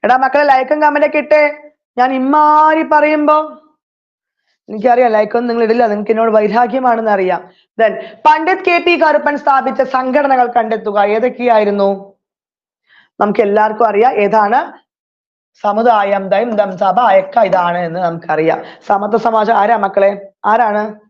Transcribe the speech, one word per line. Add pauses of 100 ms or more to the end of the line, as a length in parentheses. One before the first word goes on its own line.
എടാ
മക്കളെ,
ലൈക്കും
കമന്റ്
ഒക്കെ
ഇട്ടേ. (260)
ഞാൻ
ഇമ്മാരി
പറയുമ്പോ (1120)
എനിക്കറിയാം,
ലൈക്ക്
ഒന്നും
നിങ്ങൾ
ഇടില്ല,
നിങ്ങൾക്ക്
എന്നോട്
വൈരാഗ്യമാണെന്ന്
അറിയാം. (300)
Then (320)
പണ്ഡിറ്റ്
കെ
പി
കറുപ്പൻ
സ്ഥാപിച്ച
സംഘടനകൾ
കണ്ടെത്തുക.
ഏതൊക്കെയായിരുന്നു? (1040)
നമുക്ക്
എല്ലാവർക്കും
അറിയാം
ഏതാണ്. (920)
സമുദായം,
ദൈം,
ദം,
സഭ,
അയക്ക
ഇതാണ്
എന്ന്
നമുക്കറിയാം. (240)
സമത്വ
സമാജം
ആരാ
മക്കളെ? (120)
ആരാണ്? (160)